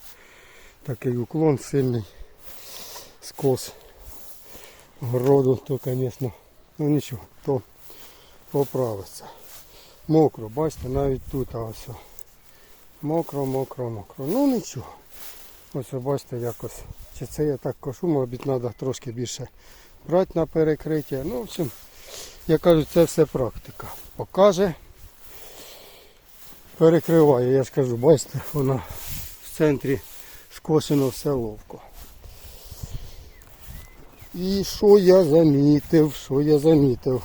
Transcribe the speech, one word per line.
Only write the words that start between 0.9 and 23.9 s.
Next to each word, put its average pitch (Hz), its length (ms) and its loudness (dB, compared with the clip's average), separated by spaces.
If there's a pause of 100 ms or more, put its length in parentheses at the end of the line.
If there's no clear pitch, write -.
уклон 151 400 0
сильний, 127 460 -2 (1160)
скос - 520 -4 (1300)
городу, 127 680 2
то, 135 100 -4
конечно, 127 540 -6 (460)
ну, 151 120 -2
нічого, 131 320 -2 (240)
то 135 160 -2 (880)
поправиться. 127 720 -4 (840)
Мокро, 147 420 2
бачите, 135 400 -6
навіть 135 320 -2 (100)
тут, 131 240 -6
а 123 40 -8
ось 110 300 -12
о. 110 60 -16 (1040)
Мокро, 147 440 -4
мокро, 131 440 -6
мокро. 113 360 -12
Ну, 254 220 0
нічого. 214 380 -4 (880)
Ось, 131 200 -10
о, 131 60 -8
бачите, 131 380 -6
якось. 117 420 -10 (400)
Чи 139 60 -10
це 151 200 -4
я 139 120 -2
так 135 220 -8
кошу, 147 280 -8
мабуть, 127 340 -2
треба 123 380 -4
трошки 131 320 -8
більше 120 360 -10 (600)
брати 180 280 0
на 160 100 0
перекриття. 156 800 -2
Ну, 233 120 -6
в 240 40 -6
общем, 165 300 -6 (760)
я 160 100 4
кажу, 160 360 4
це 170 100 6
все 151 220 2
практика. - 640 -6 (280)